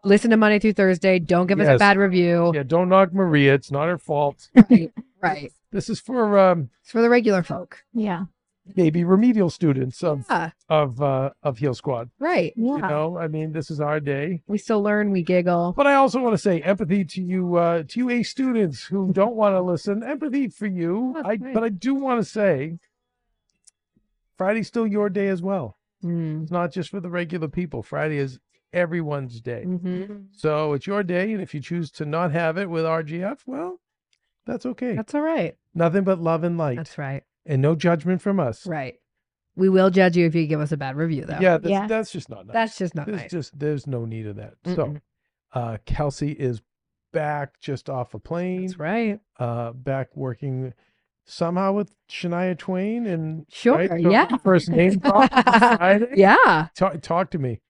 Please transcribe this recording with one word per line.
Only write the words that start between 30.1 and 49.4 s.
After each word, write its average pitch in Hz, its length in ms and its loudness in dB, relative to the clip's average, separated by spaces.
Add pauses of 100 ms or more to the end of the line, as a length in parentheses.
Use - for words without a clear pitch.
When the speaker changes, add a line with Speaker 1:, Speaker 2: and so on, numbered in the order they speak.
Speaker 2:
So 151 420 -4
it's 135 120 -6
your 202 160 -4
day, 180 300 -4
and 208 80 -6
if 156 140 -12
you 147 60 -8
choose 170 320 -8
to - 120 -10
not 156 280 -2
have 165 260 -2
it 196 100 -6
with 165 160 -4
R 160 180 -2
G 160 200 -8
F, 233 240 -8
well, 339 340 -10 (640)
that's 240 220 -10
okay. 247 280 -6
Speaker 1:
That's 220 200 -8
all 294 80 -2
right. 302 340 -4 (180)
Speaker 2:
Nothing 170 300 0
but 185 160 0
love 165 240 -2
and 175 140 -2
light. 143 180 -2
Speaker 1:
That's - 220 -12
right. 139 240 -8 (240)
Speaker 2:
And 135 160 0
no 151 120 4
judgment 170 460 0
from 196 200 -2
us. 120 260 -4
Speaker 1:
Right. 147 300 -8 (600)
We 190 140 4
will 185 180 6
judge 180 280 4
you 175 100 4
if 160 80 0
you 165 120 0
give 151 140 -2
us 147 120 -4
a 156 40 -4
bad 135 200 -8
review, 156 280 -4
though. - 160 -8
Speaker 2:
Yeah, 180 160 4
that's, 170 140 -4
Speaker 3:
Yeah. 196 160 -2
Speaker 2:
that's 220 260 -4
just - 160 -12
not - 180 -18
nice. 113 60 -18
Speaker 1:
That's 226 260 -2
just 180 160 -6
not 147 120 -8
Speaker 2:
There's 208 160 -8
Speaker 1:
nice. - 80 -16
Speaker 2:
just, 156 280 -10
there's 147 280 -4
no 123 180 -6
need 113 220 -8
of 101 100 -10
that. 104 180 -16 (120)
So, 180 100 -4 (100)
Speaker 1:
Mm-mm. 147 140 -10 (540)
Speaker 2:
uh, 117 320 -6
Kelsey 147 460 -4
is 123 280 -6 (520)
back 147 480 -6
just 139 280 -10
off 131 240 -8
a 113 60 -14
plane. 185 480 -6
Speaker 1:
That's 185 120 -10
right. 208 420 -4 (180)
Speaker 2:
Uh, 117 340 -6